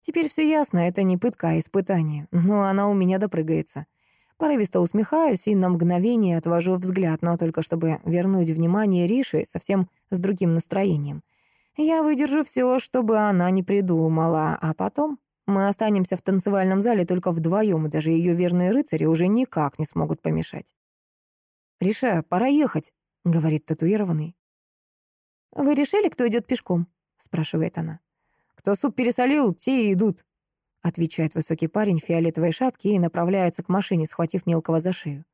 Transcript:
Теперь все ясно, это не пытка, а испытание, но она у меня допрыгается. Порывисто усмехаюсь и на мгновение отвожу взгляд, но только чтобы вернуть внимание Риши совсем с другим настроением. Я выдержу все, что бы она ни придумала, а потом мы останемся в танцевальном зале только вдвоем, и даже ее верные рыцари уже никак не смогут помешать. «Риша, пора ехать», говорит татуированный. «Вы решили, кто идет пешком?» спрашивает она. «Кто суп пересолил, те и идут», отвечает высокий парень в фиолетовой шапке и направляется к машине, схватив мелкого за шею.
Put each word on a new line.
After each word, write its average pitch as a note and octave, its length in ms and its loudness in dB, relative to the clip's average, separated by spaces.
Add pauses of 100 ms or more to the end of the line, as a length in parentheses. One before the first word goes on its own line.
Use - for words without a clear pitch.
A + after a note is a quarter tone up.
Теперь E4 280 -2
все - 120 -2
ясно, D4+ 380 2
это F3+ 240 0
не F#3 140 2
пытка, F3+ 320 -2
а E3 100 2
испытание, D#3+ 720 -2
но G3 320 2
она G3 260 0
у G#3 40 2
меня F#3 260 2
допрыгается. D#3+ 640 -4 (520)
Порывисто C4+ 420 0
усмехаюсь G#3+ 680 0
и G#3+ 60 2
на F#3 160 2
мгновение F3+ 680 2
отвожу E3+ 380 0
взгляд, F3+ 460 -2
но E3+ 160 0
только E3 240 -2
чтобы E3 440 -2
вернуть F3 440 0
внимание F3 560 2
Риши G#3 420 0
совсем F#3 400 -2 (220)
с F#3 100 -2
другим F3+ 360 0
настроением. D#3 680 -2 (560)
Я D#4+ 240 2
выдержу D4 420 2
все, B3+ 360 0
что B3+ 240 -2
бы A3 140 2
она F#3+ 340 2
ни F#3+ 100 2
придумала, E3 1000 0
а D#3+ 140 -2
потом C#4+ 460 -4 (260)
мы G3 220 2
останемся G3+ 500 0
в - 60 -12
танцевальном F#3+ 580 2
зале G#3 240 2
только F3+ 260 -2
вдвоем, E3 540 0
и D#3 40 -2
даже D#3 200 -2
ее E3+ 240 2
верные F3+ 380 2
рыцари E3+ 340 0
уже E3 220 2
никак G3+ 500 0
не D3+ 80 -2
смогут D#3 360 -4
помешать. - 520 -4 (1040)
«Риша, F#3+ 480 0
пора G#3 200 0
ехать», C#4+ 440 0 (320)
говорит D#3+ 420 0
татуированный. E3 720 -2 (1160)
«Вы C#4+ 240 0
решили, E4+ 340 0
кто A#3+ 180 -2
идет A3+ 200 -2
пешком?» F3 400 -2 (300)
спрашивает E3 600 -4
она. D#3+ 220 -8 (640)
«Кто G3+ 140 0
суп B3 200 -2
пересолил, B3 600 2
те B3+ 340 0
и G3 40 2
идут», F#3+ 300 0 (600)
отвечает E3 500 -2
высокий D#3+ 340 -4
парень G3+ 320 0
в - 60 -10
фиолетовой E3 460 0
шапке B3 380 -2
и G#3 100 2
направляется F3 640 0
к - 60 -16
машине, F3+ 360 0
схватив E3+ 400 -4
мелкого E3 340 0
за F3+ 120 -2
шею. D3 420 -8